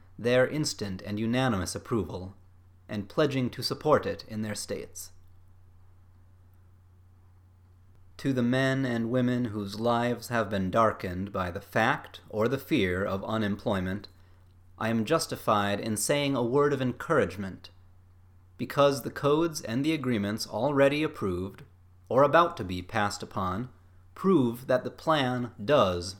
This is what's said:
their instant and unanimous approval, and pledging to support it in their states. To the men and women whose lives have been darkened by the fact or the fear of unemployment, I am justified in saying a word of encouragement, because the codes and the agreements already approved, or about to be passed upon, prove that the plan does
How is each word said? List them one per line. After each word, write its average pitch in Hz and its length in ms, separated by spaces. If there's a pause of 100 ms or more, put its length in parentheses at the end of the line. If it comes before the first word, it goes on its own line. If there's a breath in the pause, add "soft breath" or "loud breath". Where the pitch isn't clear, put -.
(180)
their 123 280
instant 104 560
and 104 180
unanimous 113 540
approval, 95 600 (540)
and 104 200
pledging 131 420
to - 120
support - 440
it - 220
in 107 140
their 107 120
states. - 560 (3000)
To 139 140
the 123 100
men 131 420
and 117 260
women 123 360
whose 104 340
lives 120 480
have 113 200
been 95 220
darkened 98 640
by 92 180
the 85 100
fact - 680
or 107 180
the 131 120
fear 95 460
of 98 200
unemployment, 101 800 (720 soft breath)
I 113 120
am 113 140
justified 104 760
in 110 160
saying 143 400
a 123 60
word 143 300
of 135 80
encouragement, 117 880 (880)
because 143 440
the - 80
codes 151 500
and 123 240
the 156 80
agreements 113 540
already 139 560
approved, 98 600 (440)
or 127 140
about 165 360
to 113 60
be 90 160
passed 104 440
upon, 98 460 (440 soft breath)
prove 127 540
that 127 160
the 127 60
plan 127 600 (140)
does 98 560